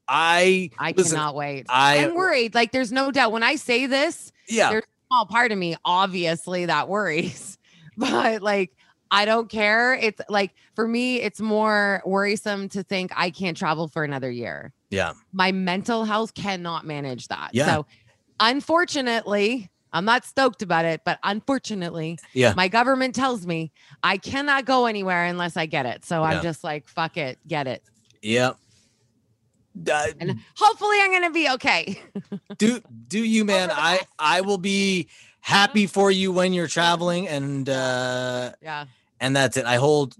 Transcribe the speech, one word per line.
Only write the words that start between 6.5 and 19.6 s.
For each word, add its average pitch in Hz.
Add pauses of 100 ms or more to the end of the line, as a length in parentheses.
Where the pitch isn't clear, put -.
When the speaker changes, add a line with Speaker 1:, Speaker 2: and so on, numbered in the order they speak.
Speaker 2:
that 147
worries. 180
<laughs> -
But, 226
like, 202 (400)
I 202
don't 226
care. 220
It's, 220
like, 202 (220)
for 226
me, 247
it's 208
more 208
worrisome 196
to 196
think 185
I 180
can't 175
travel 160
for 156
another 135
year. 101 (180)
Speaker 1:
Yeah. 92 (200)
Speaker 2:
My 185
mental 190
health 214
cannot 175
manage 139
that. 76
Speaker 1:
Yeah. 135
Speaker 2:
So, 156 (760)
unfortunately, 240 (240)